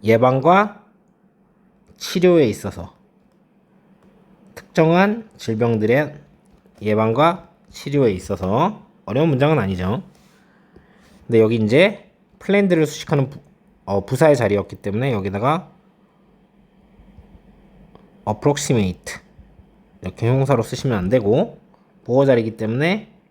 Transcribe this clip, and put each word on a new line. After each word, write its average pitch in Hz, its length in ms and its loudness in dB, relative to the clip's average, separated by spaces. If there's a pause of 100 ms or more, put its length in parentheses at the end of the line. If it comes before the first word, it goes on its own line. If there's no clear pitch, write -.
예방과 131 800 2 (1120)
치료에 170 500 2
있어서, 95 460 -8 (1600)
특정한 185 760 0 (100)
질병들의 117 840 -2 (600)
예방과 113 680 0 (200)
치료에 139 420 -2
있어서. 101 720 -4 (200)
어려운 143 240 0
문장은 147 280 2
아니죠. 95 460 -4 (1200)
근데 117 140 2
여기 110 160 4
이제 135 560 0 (260)
플랜드를 185 480 0
수식하는 143 460 -4
부-, - 80 -18 (460)
어, 98 200 -4
부사의 147 300 4
자리였기 101 420 -2
때문에 117 340 -4
여기다가 104 600 -4 (2500)
approximate 107 880 -2 (880)
이렇게 92 240 -6
형용사로 131 340 0
쓰시면 123 340 -4
안 92 140 -2
되고, 123 500 0 (440)
보호 131 220 2
자리이기 113 320 0
때문에 147 540 -4 (200)